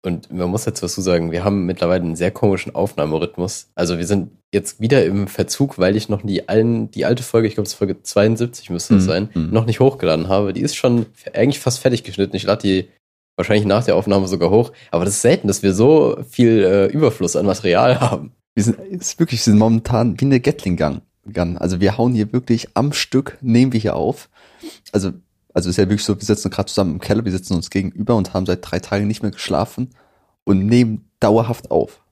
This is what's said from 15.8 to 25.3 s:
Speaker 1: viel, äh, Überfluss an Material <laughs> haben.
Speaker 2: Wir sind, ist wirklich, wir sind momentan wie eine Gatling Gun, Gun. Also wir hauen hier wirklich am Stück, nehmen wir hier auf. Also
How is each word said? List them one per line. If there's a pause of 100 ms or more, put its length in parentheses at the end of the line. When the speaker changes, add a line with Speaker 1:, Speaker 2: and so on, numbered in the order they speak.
Speaker 1:
viel,
äh,
Überfluss
an
Material
<laughs>
haben. (240)
Speaker 2:
Wir
sind,
ist
wirklich,
wir
sind
momentan
wie
eine
Gatling
Gun, (300)
Gun.
Also
wir
hauen
hier
wirklich
am
Stück,
nehmen
wir
hier
auf. (640)
Also (460)